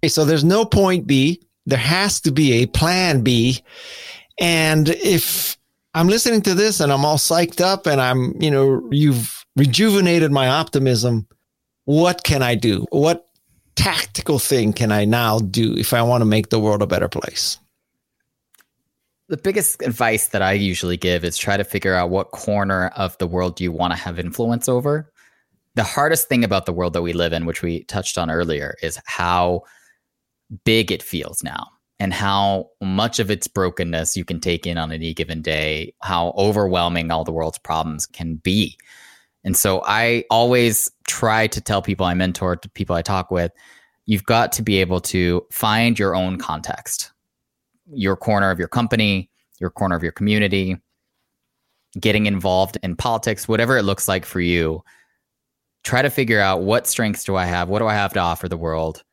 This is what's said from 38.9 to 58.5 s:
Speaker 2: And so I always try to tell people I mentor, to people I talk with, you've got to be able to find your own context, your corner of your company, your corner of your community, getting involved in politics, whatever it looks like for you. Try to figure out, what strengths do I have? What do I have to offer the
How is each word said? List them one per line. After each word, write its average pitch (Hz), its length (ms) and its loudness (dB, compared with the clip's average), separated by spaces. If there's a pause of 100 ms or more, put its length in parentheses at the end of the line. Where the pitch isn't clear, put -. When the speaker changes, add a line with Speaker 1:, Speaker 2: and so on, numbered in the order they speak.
Speaker 2:
And 95 120 -2
so 95 300 2
I 117 440 0
always 117 600 2 (180)
try 110 400 0
to - 140 -6
tell 98 200 -2
people 95 240 -2
I 87 80 0
mentor, 90 420 -2
to - 140 -16
people - 260 -4
I 85 60 -2
talk 92 300 -4
with, 87 200 -2 (540)
you've 104 200 0
got 117 280 2
to - 80 -6
be 104 160 2
able 90 240 2
to 90 500 0
find 113 460 0
your 98 180 0
own 92 220 -2
context, - 760 -8 (760)
your 101 280 0
corner 98 360 2
of 87 80 -2
your 85 80 -2
company, 107 640 0 (300)
your 87 100 -4
corner 87 260 -2
of 82 80 -4
your 82 80 -2
community, 98 640 0 (1200)
getting 107 260 2
involved 95 580 0
in 90 120 -4
politics, 113 520 -4
whatever 117 300 2
it 107 60 2
looks 98 240 -2
like 95 180 -2
for - 140 -6
you. 85 440 0 (1000)
Try 123 180 0
to 139 80 2
figure 117 320 2
out, 95 200 2
what 107 240 0
strengths 107 380 -2
do 98 120 -2
I 90 100 0
have? 87 240 -2
What 104 100 0
do 113 80 0
I 107 60 0
have 101 200 -2
to 98 60 0
offer 87 280 -2
the 85 100 -6